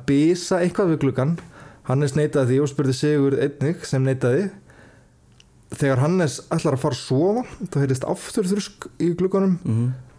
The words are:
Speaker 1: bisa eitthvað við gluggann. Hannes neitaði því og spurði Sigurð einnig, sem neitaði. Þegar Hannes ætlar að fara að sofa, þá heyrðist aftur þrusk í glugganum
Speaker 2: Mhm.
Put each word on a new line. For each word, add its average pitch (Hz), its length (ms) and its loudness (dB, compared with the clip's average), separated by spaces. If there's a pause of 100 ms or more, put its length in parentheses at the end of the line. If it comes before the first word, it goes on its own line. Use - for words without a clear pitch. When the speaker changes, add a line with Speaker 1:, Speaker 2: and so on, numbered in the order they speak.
Speaker 1:
bisa 170 560 2
eitthvað 180 320 2
við 151 100 0
gluggann. 135 320 0 (480)
Hannes 135 320 0
neitaði 151 360 2
því 131 100 4
og 147 120 0
spurði 131 240 0
Sigurð 139 460 2
einnig, 143 420 -2
sem 131 180 -2
neitaði. 131 460 0 (1200)
Þegar 135 300 0
Hannes 160 420 0
ætlar 160 340 0
að - 40 -6
fara 139 160 -2
að - 40 -12
sofa, 190 420 0 (180)
þá 175 160 -6
heyrðist 135 320 0
aftur 185 400 -4
þrusk - 460 -4
í 170 180 0
glugganum 190 460 2
Speaker 2:
Mhm. 113 260 0 (340)